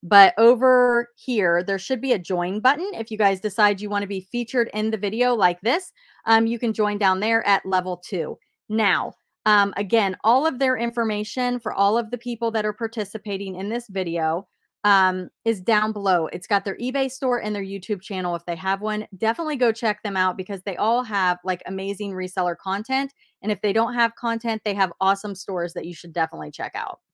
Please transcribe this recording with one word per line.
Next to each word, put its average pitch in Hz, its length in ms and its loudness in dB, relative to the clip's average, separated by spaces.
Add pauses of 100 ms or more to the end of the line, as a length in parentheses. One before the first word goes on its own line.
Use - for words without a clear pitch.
But 190 340 6
over 240 760 4
here, 175 480 0
there 196 120 -2
should 226 240 -4
be 262 120 0
a 196 80 2
join 180 400 -2
button. 285 340 0
If 226 160 -8
you 214 80 -8
guys 196 220 2
decide 208 400 0
you 208 100 -6
wanna 202 160 -2
be 190 240 -8
featured 240 420 -2
in 214 200 -2
the 220 40 -4
video 226 380 0
like 180 260 2
this, 285 300 -2 (340)
um, 226 220 4
you 226 100 -2
can 226 160 -2
join 208 260 0
down 190 200 4
there 226 300 0
at 196 180 2
level 185 300 0
two. 156 420 -6 (300)
Now, 202 460 0 (300)
um, 208 320 4
again, 196 460 0
all 254 240 4
of 262 140 -2
their 262 160 2
information 233 840 -2
for 233 140 -4
all 202 260 2
of 220 140 -4
the 240 60 -6
people 233 340 -4
that 214 120 -2
are 214 80 -2
participating 202 840 -6
in 196 140 -6
this 233 180 -6
video, 170 580 -2 (380)
um, 185 460 4 (140)
is 220 160 0
down 214 320 2
below. 190 360 2
It's - 180 -10
got 196 180 0
their 196 120 -4
eBay 254 340 -2
store 247 320 -2
and 214 100 -4
their 202 120 -4
YouTube 196 360 -6
channel 185 360 -4
if 165 100 -8
they 175 80 -2
have 190 260 -2
one. 208 240 -4 (120)
Definitely 226 400 0
go 233 160 4
check 220 320 -2
them 196 120 -4
out 185 200 2
because 190 260 -8
they 196 140 -6
all 233 260 2
have, 190 400 0
like, 180 240 -4
amazing 196 460 -6
reseller 180 440 -2
content. 262 560 -4 (300)
And 208 80 -2
if 202 120 -2
they 208 100 2
don't 226 220 2
have 233 200 0
content, 226 500 -4
they 208 100 -2
have 196 260 0
awesome 196 340 0
stores 175 380 -4
that 175 140 -6
you 175 80 -8
should 170 180 -16
definitely 156 400 -4
check - 240 -8
out. - 240 -8 (140)